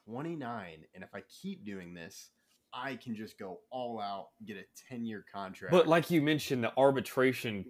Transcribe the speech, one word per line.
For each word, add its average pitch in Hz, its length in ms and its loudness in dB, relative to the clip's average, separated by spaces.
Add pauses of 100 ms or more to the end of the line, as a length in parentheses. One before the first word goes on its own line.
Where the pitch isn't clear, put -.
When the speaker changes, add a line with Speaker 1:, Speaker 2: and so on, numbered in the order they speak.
Speaker 1:
twenty-nine. 117 840 -8
And 92 120 -14
if 87 100 -20
I 98 80 -8 (200)
keep 190 220 -8
doing 92 300 -8
this, - 360 -14 (420)
I 127 240 -6
can 117 180 -8
just 107 240 -10
go 92 220 -10 (100)
all 123 300 -4
out, 101 300 -6 (140)
get 101 120 -10
a 92 80 -12 (240)
ten-year 113 440 -6
contract. 95 380 -6
Speaker 2:
But 170 160 8
like 165 240 4
you 170 100 6
mentioned, 143 440 2
the 110 120 0
arbitration 127 920 4